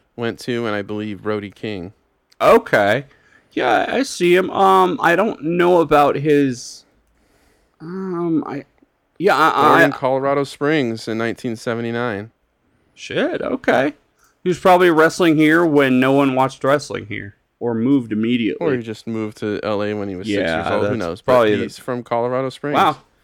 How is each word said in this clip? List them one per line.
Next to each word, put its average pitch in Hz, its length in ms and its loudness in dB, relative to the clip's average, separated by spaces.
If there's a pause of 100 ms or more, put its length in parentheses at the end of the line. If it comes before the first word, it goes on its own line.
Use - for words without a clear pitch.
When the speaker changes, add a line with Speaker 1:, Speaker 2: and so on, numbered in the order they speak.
(160)
Speaker 1:
went 117 240 -6
to, 120 260 -4
and 107 80 -2
I 104 80 -4
believe 107 420 -8
Brody 104 280 -4
King. 98 400 -10 (480)
Speaker 2:
Okay. 131 640 2 (460)
Yeah, - 380 0
I 247 140 -2
see 175 300 0
him. 185 180 2
Um, 190 520 4
I 165 140 2
don't 202 260 -2
know 175 380 4
about 147 340 4
his, 143 720 0 (960)
um, 170 640 -2
I, 139 160 -10 (560)
yeah, 180 180 4
I, 156 140 4 (180)
Speaker 1:
Born 151 120 6
Speaker 2:
I - 40 8
Speaker 1:
in 151 60 2
Colorado 139 520 -2
Springs 135 640 -2
in 110 100 -6
nineteen 113 380 -4
seventy-nine. 117 760 -6 (640)
Speaker 2:
Shit, 269 460 -6
okay. 262 520 -2 (500)
He 180 60 -2
was 175 100 -2
probably 180 300 6
wrestling 160 480 2
here 156 280 4
when 143 340 2
no 131 140 2
one 139 220 2
watched 131 280 -2
wrestling 131 420 -2
here, 101 300 -12 (240)
or 120 160 -4
moved 120 360 0
immediately. 113 540 -2
Speaker 1:
Or 147 100 0
he 123 60 -6
just 110 240 -12
moved 110 320 -8
to 104 240 -6
L 104 220 -4
A 104 100 -4
when 101 160 -6
he 95 60 -8
was 92 120 -10
six 101 100 -2
Speaker 2:
Yeah, 85 200 -2
Speaker 1:
years 85 140 -4
old. 101 120 -2
Who 101 60 -2
Speaker 2:
that's 107 100 -4
Speaker 1:
knows? 85 220 -6
Speaker 2:
probably 120 300 4
Speaker 1:
But 104 60 2
Speaker 2:
the 113 60 -2
Speaker 1:
he's 110 140 -12
from 123 260 -8
Colorado 123 460 -4
Springs. 143 260 -8
Speaker 2:
Wow. 156 220 2 (260)